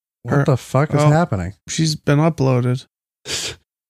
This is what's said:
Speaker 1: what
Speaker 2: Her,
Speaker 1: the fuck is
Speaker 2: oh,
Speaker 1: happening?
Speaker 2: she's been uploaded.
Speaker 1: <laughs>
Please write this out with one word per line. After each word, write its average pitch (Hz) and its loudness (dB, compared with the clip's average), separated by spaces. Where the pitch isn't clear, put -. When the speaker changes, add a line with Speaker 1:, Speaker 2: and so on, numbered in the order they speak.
Speaker 1:
what 123 -2
Speaker 2:
Her, 143 2
Speaker 1:
the 131 2
fuck - -2
is 147 2
Speaker 2:
oh, 151 4
Speaker 1:
happening? 107 0
Speaker 2:
she's 160 -2
been 147 0
uploaded. 131 0
Speaker 1:
<laughs> - -8